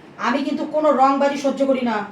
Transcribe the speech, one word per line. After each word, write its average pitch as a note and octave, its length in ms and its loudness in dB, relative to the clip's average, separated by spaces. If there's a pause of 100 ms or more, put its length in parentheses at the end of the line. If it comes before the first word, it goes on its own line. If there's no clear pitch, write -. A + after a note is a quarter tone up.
(180)
আমি B3+ 260 -2
কিন্তু D4 220 -4
কোনো D4+ 260 2
রংবাজি C#4 460 2
সহ্য C4+ 280 -2
করি B3+ 160 0
না। G#3+ 300 -2